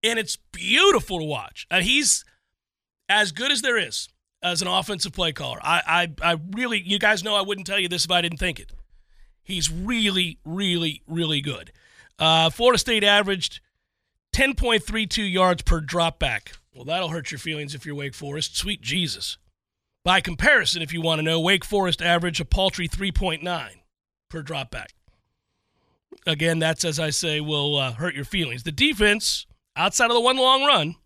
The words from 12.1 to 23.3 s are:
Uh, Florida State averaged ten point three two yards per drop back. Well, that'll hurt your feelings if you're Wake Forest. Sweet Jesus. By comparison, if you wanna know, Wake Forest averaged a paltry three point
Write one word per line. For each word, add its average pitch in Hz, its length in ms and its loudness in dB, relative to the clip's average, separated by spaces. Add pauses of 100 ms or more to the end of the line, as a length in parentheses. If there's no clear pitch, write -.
Uh, 160 320 4
Florida 240 260 4
State 220 260 2
averaged 202 560 2 (720)
ten 269 220 2
point 226 300 2
three 214 240 -4
two 220 160 -2
yards 185 400 2
per 170 180 2
drop 165 380 -2
back. 120 340 -4 (220)
Well, 127 100 -18
that'll 165 240 -4
hurt 160 220 -8
your 143 80 -10
feelings 151 340 -8
if 143 100 -14
you're 147 120 -10
Wake 143 180 -8
Forest. 147 420 -8
Sweet - 260 -4
Jesus. 151 580 -4 (640)
By 180 180 4
comparison, 180 640 2
if 156 100 -8
you 165 80 -4
wanna 160 220 0
know, 160 160 2
Wake 180 260 2
Forest 185 380 0
averaged 170 360 2
a 165 60 -4
paltry 185 420 0
three 190 240 -4
point 160 300 -2